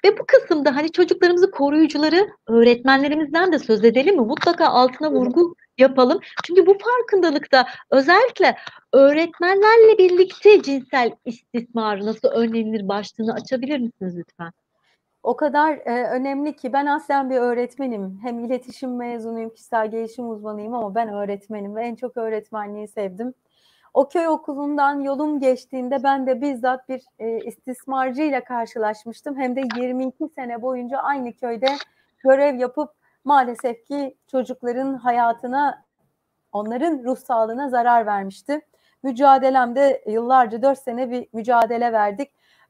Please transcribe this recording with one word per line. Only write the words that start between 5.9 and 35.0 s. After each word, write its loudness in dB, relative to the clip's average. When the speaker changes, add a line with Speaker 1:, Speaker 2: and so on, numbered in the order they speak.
Speaker 1:
Çünkü 4
bu 6
farkındalıkta 2
özellikle 4
öğretmenlerle 6
birlikte 6
cinsel -2
istismarı -6
nasıl -2
önlenir -2
başlığını -6
açabilir -6
misiniz -8
lütfen? -14
Speaker 2:
O -2
kadar, 0
e, -6
önemli -6
ki -8
ben -2
aslen -2
bir -2
öğretmenim. -6
Hem -8
iletişim -8
mezunuyum, -10
kişisel -4
gelişim -10
uzmanıyım -12
ama -8
ben -4
öğretmenim -10
ve -8
en -10
çok -12
öğretmenliği -8
sevdim. -10
O 0
köy -2
okulundan -4
yolum -4
geçtiğinde -4
ben 0
de -2
bizzat -4
bir, -10
e, -6
istismarcıyla -6
karşılaşmıştım. -8
Hem -4
de -4
yirmi -6
iki -8
sene -12
boyunca -8
aynı -6
köyde -6
görev 4
yapıp -6
maalesef 0
ki -8
çocukların -4
hayatına, -2